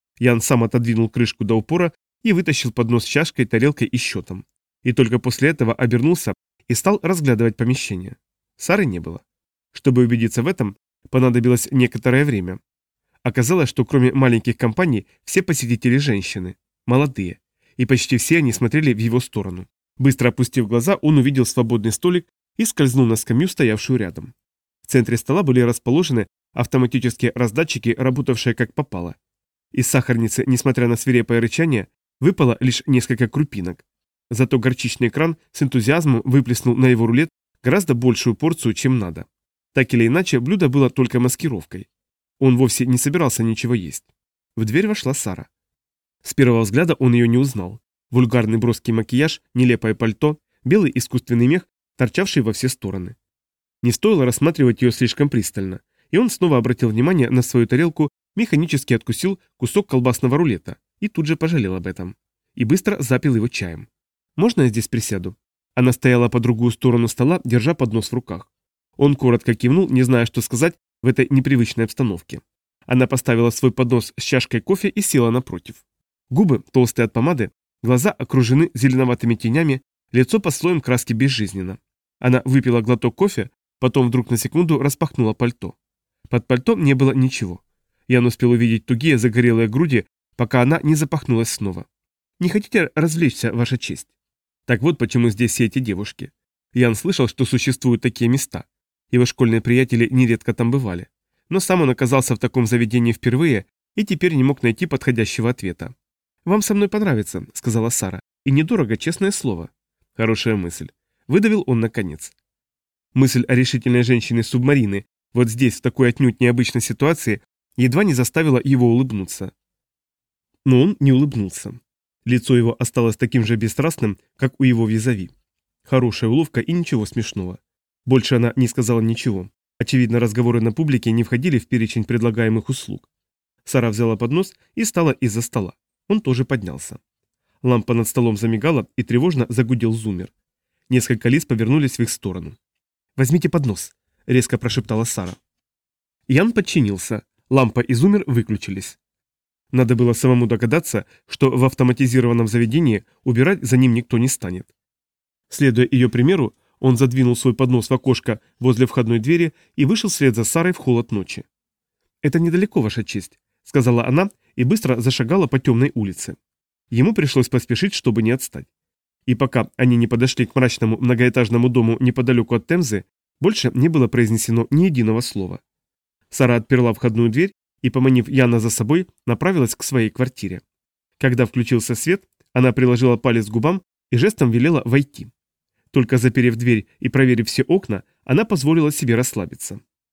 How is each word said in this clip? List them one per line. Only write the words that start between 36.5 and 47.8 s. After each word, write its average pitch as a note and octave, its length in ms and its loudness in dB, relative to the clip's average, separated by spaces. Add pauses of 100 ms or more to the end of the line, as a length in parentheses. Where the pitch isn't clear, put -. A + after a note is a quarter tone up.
на B2+ 100 4
его A#2 200 4
рулет B2+ 220 2 (340)
гораздо D#3 320 0
большую A#2+ 400 0
порцию, C#3+ 400 -2
чем C3 240 0
надо. E2+ 280 -8 (460)
Так C3 220 0
или A#2 120 4
иначе, C#3 340 0
блюдо D#3+ 280 0
было C3 220 2
только B2+ 300 -2
маскировкой. B2 680 -6 (500)
Он C3 180 4
вовсе B2 300 2
не B2+ 120 0
собирался C#3+ 440 -2
ничего A2+ 320 -2
есть. F2 300 -8 (520)
В A2 80 -2
дверь D#3 240 0
вошла C3+ 260 -4
Сара. - 340 -10 (760)
С - 120 -14
первого B2 280 4
взгляда C#3+ 320 0
он B2 180 2
её A#2+ 140 4
не A#2 120 2
узнал. A2+ 420 -4 (300)